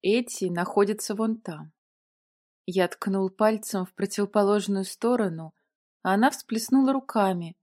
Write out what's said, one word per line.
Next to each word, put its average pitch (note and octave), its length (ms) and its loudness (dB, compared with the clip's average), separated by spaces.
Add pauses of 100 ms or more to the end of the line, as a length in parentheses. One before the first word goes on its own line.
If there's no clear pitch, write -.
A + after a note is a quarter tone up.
«Эти A3 420 0
находятся G3 680 -2
вон A3 240 -2
там». D#3 340 -14 (920)
Я F3+ 220 2
ткнул F#3+ 420 -2
пальцем G#3+ 560 0
в - 80 -20
противоположную G3+ 880 0
сторону, F#3 720 -2 (480)
а F#3 100 0
она A3 180 4
всплеснула C4 640 0
руками F#3+ 720 0